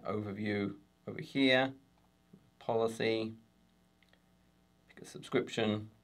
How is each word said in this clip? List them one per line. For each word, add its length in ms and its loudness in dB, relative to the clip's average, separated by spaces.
overview 680 -2
over 120 -8
here. 520 4
Policy, 720 0
pick 160 -18
a 0 -
subscription. 840 0